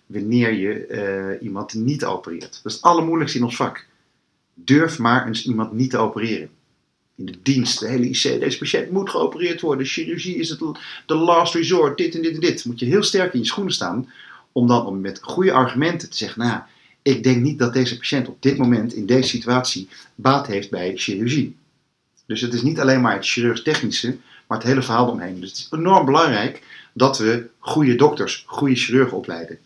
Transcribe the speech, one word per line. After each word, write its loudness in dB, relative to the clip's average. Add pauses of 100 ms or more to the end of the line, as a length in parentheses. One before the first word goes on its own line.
wanneer 2
je, -4
eh, -6
iemand -10
niet -2
opereert. -8
Dat -8
is -8
het -12
allermoeilijkste 2
in 2
ons -4
vak. -4 (680)
Durf 2
maar 2
eens -6
iemand -2
niet 0
te 0
opereren. -2 (640)
In -12
de -12
dienst, 0
de -4
hele 0
I -2
C, -2
deze 0
patiënt -4
moet -2
geopereerd -2
worden, -2
chirurgie -6
is -4
het -10
l-, -6 (300)
de 0
last 4
resort, 2
dit -2
en -4
dit -2
en -8
dit. 0
Moet -6
je -2
heel 4
sterk 0
in 0
je -4
schoenen -4
staan -4 (420)
om 4
dan 4
om -6
met -6
goede 0
argumenten 0
te -12
zeggen: -8
nou 0
ja, -8 (340)
ik 2
denk 4
niet 0
dat 2
deze 0
patiënt -4
op -16
dit 2
moment 2
in -6
deze 4
situatie -2 (260)
baat 2
heeft -4
bij -4
chirurgie. -2 (680)
Dus -4
het -2
is -2
niet 0
alleen 4
maar 2
het -4
chirurgisch-technische, -2 (300)
maar -4
het -6
hele 4
verhaal 2
omheen. -8
Dus -14
het -14
is -12
enorm 4
belangrijk 2 (300)
dat 4
we 0 (120)
goede 2
dokters, 2
goede 0
chirurgen 2
opleiden. -10